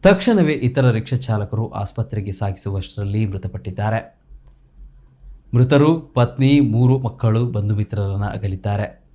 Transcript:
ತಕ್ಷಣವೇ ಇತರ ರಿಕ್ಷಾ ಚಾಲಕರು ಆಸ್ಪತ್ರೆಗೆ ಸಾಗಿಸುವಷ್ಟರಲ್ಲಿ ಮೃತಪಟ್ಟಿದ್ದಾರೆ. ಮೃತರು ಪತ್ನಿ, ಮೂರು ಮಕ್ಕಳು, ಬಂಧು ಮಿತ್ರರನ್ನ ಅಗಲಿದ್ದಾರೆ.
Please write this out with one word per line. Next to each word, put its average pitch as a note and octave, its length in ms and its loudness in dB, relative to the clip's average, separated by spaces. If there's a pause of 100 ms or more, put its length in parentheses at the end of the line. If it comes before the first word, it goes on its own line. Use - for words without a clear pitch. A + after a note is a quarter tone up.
ತಕ್ಷಣವೇ F#3+ 500 4
ಇತರ B2+ 380 2
ರಿಕ್ಷಾ A2 240 -2
ಚಾಲಕರು A2 560 -4
ಆಸ್ಪತ್ರೆಗೆ G2+ 600 -6
ಸಾಗಿಸುವಷ್ಟರಲ್ಲಿ G2 920 -4
ಮೃತಪಟ್ಟಿದ್ದಾರೆ. G2+ 920 -6 (1400)
ಮೃತರು C#3+ 440 6
ಪತ್ನಿ, C3 600 2
ಮೂರು B2 400 2
ಮಕ್ಕಳು, A2+ 460 0
ಬಂಧು G#2+ 300 -2
ಮಿತ್ರರನ್ನ G2+ 500 -4
ಅಗಲಿದ್ದಾರೆ. G2+ 800 -6 (120)